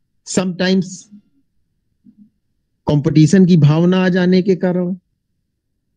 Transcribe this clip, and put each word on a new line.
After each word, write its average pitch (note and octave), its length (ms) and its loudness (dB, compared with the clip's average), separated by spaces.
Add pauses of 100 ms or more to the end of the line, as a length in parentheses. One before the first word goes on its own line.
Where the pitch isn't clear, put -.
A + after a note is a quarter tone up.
(260)
sometimes F#3 600 -6 (2000)
competition D#3 600 2
की F3 100 4
भावना E3+ 480 2
आ F#3 40 0
जाने F3+ 340 0
के F#3+ 140 -2
कारण F3+ 400 -4 (1000)